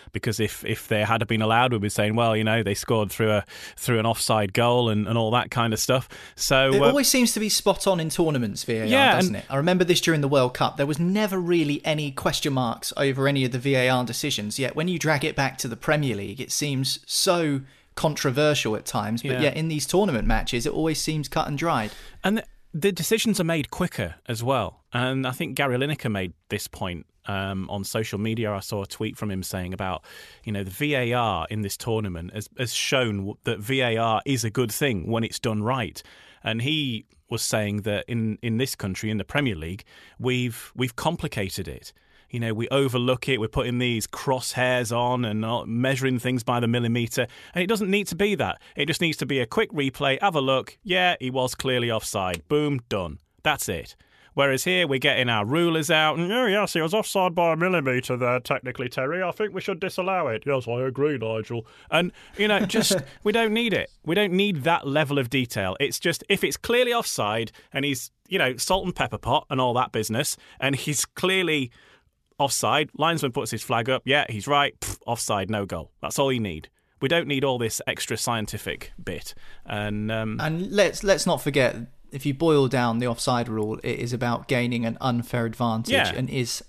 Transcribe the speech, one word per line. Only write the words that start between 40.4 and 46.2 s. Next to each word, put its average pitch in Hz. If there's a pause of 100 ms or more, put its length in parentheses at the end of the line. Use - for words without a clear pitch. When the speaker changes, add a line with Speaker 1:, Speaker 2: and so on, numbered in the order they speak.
Speaker 1:
we've 127
complicated 110
it. - (380)
You 123
know, 113
we 113
overlook 127
it, 127
we're 110
putting 123
these 120
crosshairs 123
on 123
and 107
not 113
measuring 127
things 127